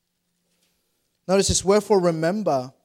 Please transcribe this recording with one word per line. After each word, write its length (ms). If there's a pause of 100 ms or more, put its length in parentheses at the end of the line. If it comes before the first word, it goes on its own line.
(1300)
Notice 220
this, 160
"Wherefore 360
remember 720 (120)